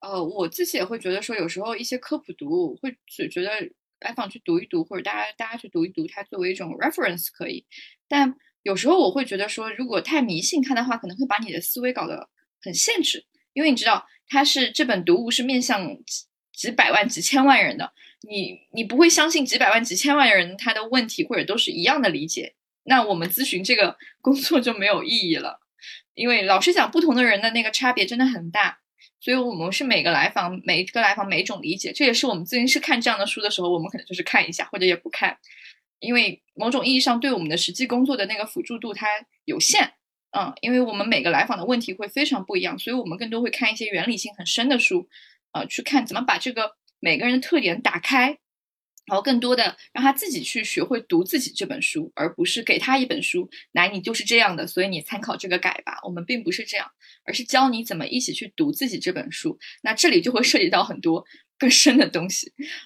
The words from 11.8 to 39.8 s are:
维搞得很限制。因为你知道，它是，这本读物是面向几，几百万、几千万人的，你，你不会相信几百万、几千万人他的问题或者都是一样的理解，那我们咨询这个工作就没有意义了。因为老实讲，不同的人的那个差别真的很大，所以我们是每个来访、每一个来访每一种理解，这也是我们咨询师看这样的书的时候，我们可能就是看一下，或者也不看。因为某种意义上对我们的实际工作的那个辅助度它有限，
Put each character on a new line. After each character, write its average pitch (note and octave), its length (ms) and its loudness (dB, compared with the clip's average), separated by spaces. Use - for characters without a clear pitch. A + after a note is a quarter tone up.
维 B3 120 -2
搞 G3+ 140 -4
得 - 220 -10
很 F#3 100 -10
限 G4+ 300 0
制。 - 240 -4
因 C#4+ 120 -2
为 D#4 60 6
你 B3 60 4
知 A3+ 80 -4
道， A3 220 2
它 C#4 160 4
是， C4+ 260 2
这 - 140 0
本 G3 200 0
读 F3 180 6
物 A3+ 60 -6
是 A#3+ 140 0
面 B3+ 180 0
向 A3 240 0
几， - 180 -10
几 - 180 -6
百 - 220 4
万、 G3+ 160 4
几 - 120 -4
千 C4+ 240 4
万 C4 180 8
人 B2+ 140 0
的， F3+ 160 -8
你， G3 320 -6
你 A3+ 120 -4
不 A3 120 -2
会 E4+ 140 8
相 D#4+ 180 4
信 E4 160 0
几 A#3+ 140 -2
百 G#3 120 6
万、 A3+ 120 4
几 A#3 140 -4
千 C#4+ 200 2
万 C4+ 140 6
人 F#3 260 2
他 A#3 160 -2
的 A3 160 -4
问 A#3+ 200 2
题 E3 160 -4
或 - 100 -4
者 D#3 100 0
都 G#3 140 -2
是 - 140 0
一 E3+ 100 -4
样 C#4 180 2
的 A3 80 2
理 D#3 200 -2
解， - 260 -8
那 B3 180 4
我 G#3 100 -2
们 E3+ 160 -2
咨 B3+ 160 -4
询 F#3 180 -4
这 A#3+ 120 0
个 G3+ 220 2
工 B3+ 100 4
作 C#4 280 2
就 A#3 120 0
没 G3+ 140 -2
有 G3 160 2
意 - 80 -6
义 F#3 240 0
了。 - 240 -6
因 A#3 140 -2
为 A3+ 140 2
老 F#3+ 180 4
实 F4 120 4
讲， C#4 180 4
不 E4 100 2
同 D#4+ 140 4
的 B3 100 4
人 G#3 180 4
的 A3+ 80 2
那 A#3 100 0
个 A3 120 -2
差 B3+ 200 2
别 G#3+ 140 2
真 A#3 100 -6
的 B3+ 80 4
很 E3+ 280 -2
大， G3+ 260 0
所 B3 160 0
以 - 20 4
我 A#3+ 160 0
们 F3 200 -4
是 A#3+ 100 -4
每 A#3 200 2
个 E3+ 100 2
来 D#3+ 180 2
访、 F#3 340 -2
每 F3+ 180 2
一 - 20 -4
个 A#3 160 -4
来 G3+ 140 4
访 G3+ 120 -4
每 F3+ 140 0
一 - 20 -2
种 G3 180 -6
理 E3 160 -4
解， - 160 -8
这 D4 120 0
也 A#3+ 100 6
是 B3 140 0
我 G#3+ 60 0
们 E3+ 120 -4
咨 - 40 -16
询 B3 180 2
师 C4+ 100 4
看 B3+ 220 0
这 A#3+ 100 2
样 G#3 80 0
的 G3+ 80 -2
书 G#3+ 140 -4
的 G#3 100 0
时 - 100 -2
候， F3 80 0
我 F3 120 2
们 D#3+ 80 -6
可 - 100 -10
能 - 80 -14
就 F#3 80 -10
是 F3 80 -6
看 F3 260 2
一 E3+ 40 -10
下， - 180 -6
或 G3+ 80 -8
者 F#3 80 2
也 F3 80 4
不 - 160 -8
看。 - 260 -2
因 A#3 160 -4
为 A3 260 0
某 A3 160 -2
种 B3 160 0
意 C4 80 2
义 C4 60 4
上 A#3+ 180 2
对 C4 140 0
我 G#3+ 60 0
们 D#3+ 100 -4
的 E3 80 -2
实 F3 160 -2
际 C4 120 -4
工 A#3+ 200 0
作 C4+ 120 0
的 G3+ 100 -2
那 G#3+ 100 -6
个 G#3 100 -4
辅 - 160 -8
助 A#3 160 -10
度 A3 140 -10
它 G3+ 140 -8
有 - 120 -4
限， - 360 2